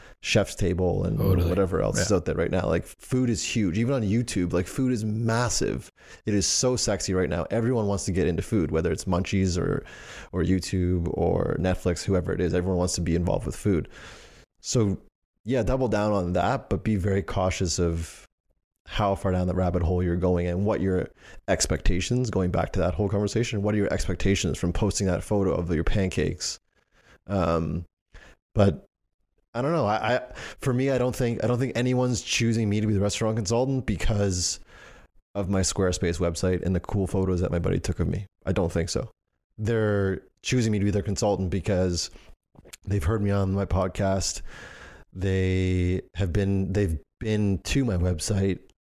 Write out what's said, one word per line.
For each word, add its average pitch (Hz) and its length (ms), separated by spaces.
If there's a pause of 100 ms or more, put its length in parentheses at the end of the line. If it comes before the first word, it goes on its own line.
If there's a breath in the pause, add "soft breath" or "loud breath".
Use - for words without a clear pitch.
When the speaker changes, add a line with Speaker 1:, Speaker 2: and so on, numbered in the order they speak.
(200 loud breath)
Speaker 1:
Chef's - 360
Table 92 500
and - 120
Speaker 2:
Totally. 90 320
Speaker 1:
whatever 92 320
else 52 180
is 101 100
Speaker 2:
Yeah. 101 80
Speaker 1:
out 82 80
there - 100
right 85 160
now. 90 160
Like, 87 180
food 127 440
is 113 140
huge. 98 340
Even 117 160
on 131 80
YouTube, 101 500
like, 92 160
food 127 240
is 110 140
massive. 113 840 (360 loud breath)
It 107 80
is 98 140
so 127 280
sexy 101 380
right 90 160
now. 85 220
Everyone 113 360
wants 101 180
to 101 60
get 85 160
into 85 140
food, 85 300
whether 82 200
it's - 140
Munchies 92 520
or, - 280 (480 loud breath)
or 90 100
YouTube 90 680
or 87 460
Netflix, 87 440
whoever 92 300
it 92 80
is. 87 120
Everyone 90 260
wants 90 160
to 87 60
be 85 140
involved 87 300
with - 100
food. 90 320 (760 loud breath)
So 104 360 (480)
yeah, 120 180
double 131 240
down 107 240
on 90 220
that, 92 360
but 95 140
be 110 120
very 98 260
cautious 92 580
of 82 460 (600)
how 101 300
far 95 160
down 90 160
the 90 60
rabbit 90 280
hole 90 220
you're 87 140
going 90 300
and 90 180
what 104 160
your 92 260 (400 loud breath)
expectations, 98 840
going 92 220
back 90 220
to 95 60
that 87 140
whole 98 160
conversation, 104 520
what 104 120
are 107 40
your 101 160
expectations 92 640
from 87 160
posting 101 340
that 87 160
photo 98 300
of 85 200
your 80 100
pancakes? - 760 (680 soft breath)
Um, 85 580 (680 loud breath)
but 104 320 (680)
I 117 80
don't 143 100
know. 156 140
I, 110 300
I, - 60 (380 loud breath)
for 131 140
me, 131 180
I 127 60
don't 123 180
think, 117 280
I 107 40
don't 120 120
think 127 180
anyone's 123 440
choosing 113 480
me 104 120
to 107 60
be 107 60
the 98 60
restaurant 107 380
consultant 123 480
because 98 760 (760 loud breath)
of 98 140
my 95 120
Squarespace 90 580
website 90 440
and 92 120
the 87 40
cool 98 280
photos 95 340
that 90 100
my 87 80
buddy 90 200
took - 200
of 82 80
me. 95 180 (200)
I - 60
don't 87 200
think 82 180
so. - 200 (480)
They're 104 640 (200)
choosing 117 300
me 104 80
to 98 60
be 101 60
their 98 120
consultant 95 480
because 92 580 (760 loud breath)
they've 98 180
heard 104 180
me 101 100
on 98 220
my 101 120
podcast. 95 760 (720 loud breath)
They 92 880 (140)
have 87 180
been, 98 400
they've 95 240 (220)
been 107 400
to - 260
my 107 120
website 90 640 (260)